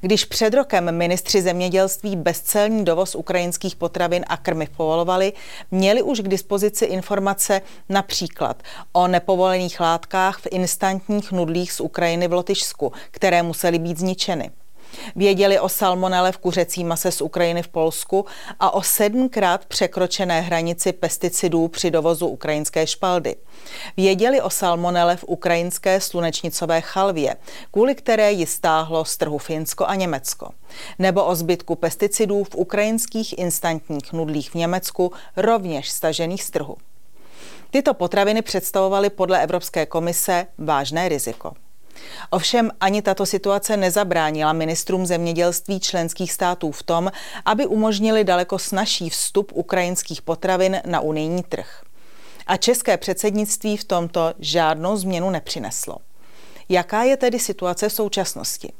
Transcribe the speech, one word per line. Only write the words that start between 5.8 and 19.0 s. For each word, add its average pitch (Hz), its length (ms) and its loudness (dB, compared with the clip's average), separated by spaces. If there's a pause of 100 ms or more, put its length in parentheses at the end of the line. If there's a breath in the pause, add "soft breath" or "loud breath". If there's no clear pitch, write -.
už 240 180 0
k 196 80 -2
dispozici 196 580 2
informace 196 760 0 (280 loud breath)
například 185 760 -2 (280 loud breath)
o 180 160 4
nepovolených 180 720 2
látkách 185 600 2
v - 120 -10
instantních 190 800 0
nudlích 175 400 0
z - 80 -8
Ukrajiny 170 480 0
v 165 60 0
Lotyšsku, 175 600 -2 (180 loud breath)
které 175 320 4
musely 170 360 2
být 165 200 -4
zničeny. 185 520 -2 (640 loud breath)
Věděli 196 440 6
o 190 100 0
salmonele 185 640 2
v 185 60 -6
kuřecím 175 500 0
mase 165 240 0
z - 100 -4
Ukrajiny 170 420 0
v - 40 -10
Polsku 170 580 0 (340 loud breath)
a 196 140 4
o 196 80 2
sedmkrát 208 840 2